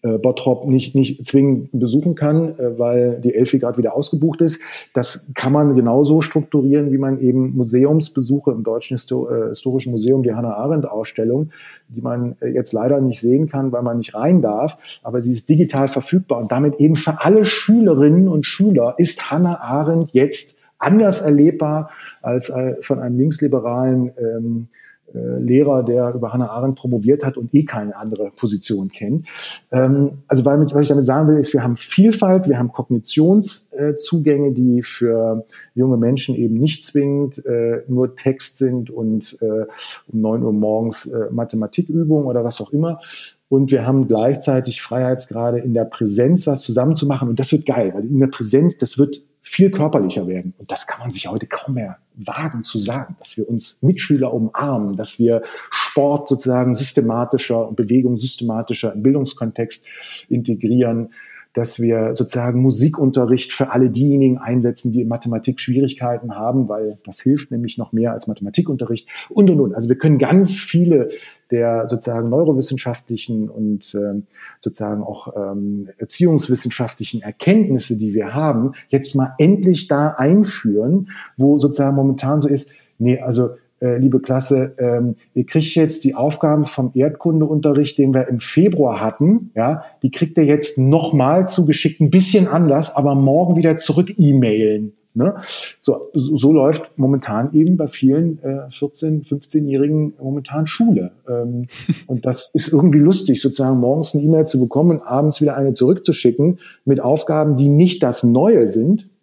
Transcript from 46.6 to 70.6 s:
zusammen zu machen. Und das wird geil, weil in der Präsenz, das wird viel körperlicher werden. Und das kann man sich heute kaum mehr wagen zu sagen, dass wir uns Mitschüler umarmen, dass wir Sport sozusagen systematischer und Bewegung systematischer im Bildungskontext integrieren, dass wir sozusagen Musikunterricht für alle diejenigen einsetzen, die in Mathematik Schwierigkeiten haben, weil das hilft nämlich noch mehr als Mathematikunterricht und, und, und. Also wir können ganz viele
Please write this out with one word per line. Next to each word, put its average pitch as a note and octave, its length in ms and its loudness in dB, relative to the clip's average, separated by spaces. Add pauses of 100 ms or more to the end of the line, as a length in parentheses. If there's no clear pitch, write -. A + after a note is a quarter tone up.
zusammen B2+ 320 0
zu D#3 100 -4
machen. C3 240 -2
Und A2+ 100 -4
das C3+ 120 -2
wird D#3 160 0
geil, A2 260 0
weil G2+ 120 -6
in C3+ 140 0
der C3+ 80 4
Präsenz, C3+ 520 0
das - 180 -4
wird C#3+ 240 0 (240)
viel G3 240 4
körperlicher D3+ 560 -2
werden. F#2 320 -8
Und - 140 -14
das - 160 -10
kann - 140 -12
man B2 80 -8
sich - 200 -8
heute A2 160 -6
kaum - 300 -8
mehr G2+ 220 -8 (180)
wagen A#2+ 480 -8
zu - 160 -6
sagen, A#2+ 400 -6
dass - 160 -14
wir A2 140 -6
uns - 320 -6
Mitschüler C3+ 520 0
umarmen, A2 600 -4
dass G#2 240 -10
wir A#2 240 2 (260)
Sport C#3+ 600 -2
sozusagen B2+ 440 0
systematischer A#2 920 -2
und A2 80 -10
Bewegung B2 400 2
systematischer A2+ 800 -6
im G#2+ 100 -8
Bildungskontext B2+ 840 -2 (440)
integrieren, A#2 800 -2 (440)
dass A#2 260 -6
wir A2+ 360 0
sozusagen B2 460 -2
Musikunterricht C3 920 2
für C3+ 180 -2
alle B2 180 2
diejenigen C3+ 480 2
einsetzen, A#2+ 540 -2
die A#2+ 100 0
in A2+ 60 -2
Mathematik A#2 520 -4
Schwierigkeiten B2 760 -4
haben, A#2 320 -2
weil G#2 380 -6
das - 160 -16
hilft C#3 300 0
nämlich A#2 260 -6
noch A#2 160 -8
mehr A2+ 180 0
als A2+ 160 -8
Mathematikunterricht A2+ 800 -4 (220)
und, G3+ 200 4
und, D#3 100 4
und. B2+ 160 0
Also A#2 140 -4
wir B2+ 80 4
können D3+ 200 4
ganz E3+ 360 4
viele E3 560 2 (420)